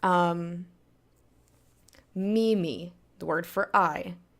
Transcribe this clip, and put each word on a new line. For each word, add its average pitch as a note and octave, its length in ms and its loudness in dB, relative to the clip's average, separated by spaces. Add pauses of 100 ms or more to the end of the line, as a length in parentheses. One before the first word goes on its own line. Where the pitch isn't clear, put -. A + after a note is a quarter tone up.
Um, F3 640 0 (1500)
mimi, F#3+ 800 0 (260)
the F3 60 -12
word E3 200 -2
for - 300 -4
eye. F3+ 400 0 (240)